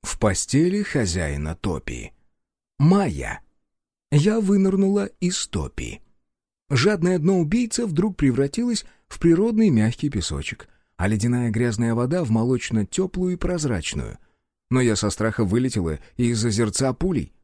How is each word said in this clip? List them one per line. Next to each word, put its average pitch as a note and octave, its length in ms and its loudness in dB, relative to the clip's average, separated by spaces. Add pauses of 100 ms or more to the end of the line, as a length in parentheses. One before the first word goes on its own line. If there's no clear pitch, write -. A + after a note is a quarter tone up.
В - 180 -8
постели D#3+ 640 0
хозяина E2 720 -2
топи. B1 560 -8 (640)
Майя. D3+ 640 2 (720)
Я G3+ 300 2
вынырнула G3 640 2 (160)
из F3+ 260 -4
топи. B1 540 -8 (680)
Жадное F3 500 2
дно F3+ 200 2
убийцы A3+ 460 0
вдруг F#3 320 -2
превратилось C#3+ 680 0 (240)
в - 120 -16
природный G#3 500 4
мягкий A#2 400 2
песочек, - 580 -6 (300)
а F2+ 100 -2
ледяная A#2 440 0
грязная A#2 440 0
вода C#3 300 0
в A2 60 0
молочно-теплую B2+ 1040 0
и - 20 -14
прозрачную. C3 800 -4 (520)
Но B2+ 120 2
я A2+ 160 4
со G#2 120 0
страха A2 360 0
вылетела G2 540 0 (180)
из A#2+ 260 0
озерца A#2 480 0
пулей. D#3+ 400 -2 (120)